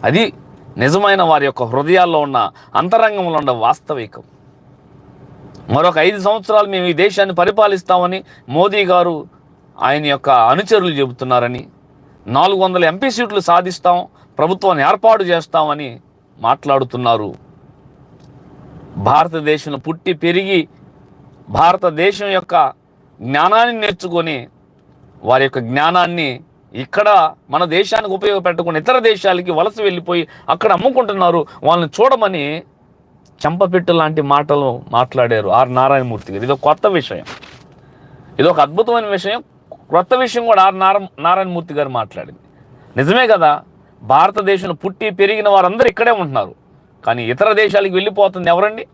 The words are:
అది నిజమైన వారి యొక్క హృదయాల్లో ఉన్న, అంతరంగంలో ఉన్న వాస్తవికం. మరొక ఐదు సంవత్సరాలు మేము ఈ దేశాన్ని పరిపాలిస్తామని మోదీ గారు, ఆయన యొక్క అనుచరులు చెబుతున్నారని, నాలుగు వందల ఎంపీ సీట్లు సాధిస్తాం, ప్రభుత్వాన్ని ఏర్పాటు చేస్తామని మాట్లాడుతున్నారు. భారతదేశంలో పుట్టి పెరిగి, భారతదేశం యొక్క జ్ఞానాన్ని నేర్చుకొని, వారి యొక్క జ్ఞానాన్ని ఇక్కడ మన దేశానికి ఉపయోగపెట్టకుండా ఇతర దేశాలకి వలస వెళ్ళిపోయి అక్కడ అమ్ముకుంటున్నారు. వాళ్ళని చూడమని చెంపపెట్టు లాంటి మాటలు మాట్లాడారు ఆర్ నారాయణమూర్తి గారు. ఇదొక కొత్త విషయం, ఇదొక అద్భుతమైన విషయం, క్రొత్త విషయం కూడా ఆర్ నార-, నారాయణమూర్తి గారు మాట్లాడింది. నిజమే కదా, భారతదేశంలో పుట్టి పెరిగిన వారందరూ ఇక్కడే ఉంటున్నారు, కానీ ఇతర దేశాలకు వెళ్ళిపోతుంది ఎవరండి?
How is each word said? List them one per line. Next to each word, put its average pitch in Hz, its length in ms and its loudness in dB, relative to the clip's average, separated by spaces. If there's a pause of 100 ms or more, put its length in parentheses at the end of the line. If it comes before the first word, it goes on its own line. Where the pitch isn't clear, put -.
అది 214 280 0 (440)
నిజమైన 190 460 2
వారి 156 220 2
యొక్క 131 180 -4
హృదయాల్లో 156 580 0
ఉన్న, 135 300 -2 (240)
అంతరంగంలో 190 640 0
ఉన్న 147 120 -2
వాస్తవికం. 120 720 -4 (1500)
మరొక 160 280 2
ఐదు 190 220 2
సంవత్సరాలు 208 480 0
మేము 185 180 -2
ఈ 175 60 -2
దేశాన్ని 190 420 0
పరిపాలిస్తామని 185 880 0 (240)
మోదీ 190 360 0
గారు, 175 420 0 (560)
ఆయన 147 240 0
యొక్క 143 240 -2
అనుచరులు 170 600 2
చెబుతున్నారని, 123 760 -2 (600)
నాలుగు 175 340 0
వందల 180 240 0
ఎంపీ 190 260 0
సీట్లు 208 300 -4
సాధిస్తాం, 175 680 0 (320)
ప్రభుత్వాన్ని 170 460 0
ఏర్పాటు 208 380 2
చేస్తామని 151 800 -4 (400)
మాట్లాడుతున్నారు. 123 960 0 (1600)
భారతదేశంలో 151 840 -2
పుట్టి 165 340 -6
పెరిగి, 175 560 -2 (800)
భారతదేశం 180 760 0
యొక్క 175 460 0 (500)
జ్ఞానాన్ని 208 580 2
నేర్చుకొని, 170 680 -6 (760)
వారి 131 180 4
యొక్క 135 160 -2
జ్ఞానాన్ని 156 840 -2 (340)
ఇక్కడ 180 580 2 (180)
మన 156 140 0
దేశానికి 190 480 -2
ఉపయోగపెట్టకుండా 180 680 -2
ఇతర 254 180 0
దేశాలకి 185 540 0
వలస 202 280 -2
వెళ్ళిపోయి 175 480 -4 (200)
అక్కడ 190 240 0
అమ్ముకుంటున్నారు. 196 720 0 (160)
వాళ్ళని 170 400 0
చూడమని 190 560 -2 (880)
చెంపపెట్టు 175 460 0
లాంటి 156 300 0
మాటలు 143 680 0
మాట్లాడారు 117 580 0
ఆర్ 123 260 2
నారాయణమూర్తి 127 580 0
గారు. 101 120 -8
ఇదొక 135 140 -2
కొత్త 151 280 0
విషయం, 156 380 -4 (1160)
ఇదొక 170 200 4
అద్భుతమైన 220 460 0
విషయం, 202 360 -4 (320)
క్రొత్త 180 400 0
విషయం 240 320 -2
కూడా 208 160 6
ఆర్ 190 160 2
నార-, 196 280 0 (120)
నారాయణమూర్తి 175 560 -2
గారు 143 140 -2
మాట్లాడింది. 110 520 -8 (560)
నిజమే 208 300 2
కదా, 160 360 2 (400)
భారతదేశంలో 185 720 2
పుట్టి 196 360 -6
పెరిగిన 202 380 0
వారందరూ 190 400 4
ఇక్కడే 233 220 0
ఉంటున్నారు, 139 440 -2 (520)
కానీ 117 180 -2
ఇతర 160 280 0
దేశాలకు 202 420 0
వెళ్ళిపోతుంది 190 540 0
ఎవరండి? 208 460 0